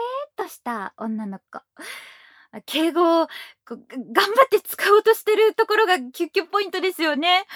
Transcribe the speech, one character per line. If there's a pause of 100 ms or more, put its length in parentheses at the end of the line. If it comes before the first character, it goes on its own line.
(360)
と
し
た
女
の
子。 (1040)
敬
語
を、 (380)
こ
う、
が-、
頑
張
っ
て
使
お
う
と
し
て
る
と
こ
ろ
が
キ
ュ
ッ
キ
ュ
ポ
イ
ン
ト
で
す
よ
ね。 (100)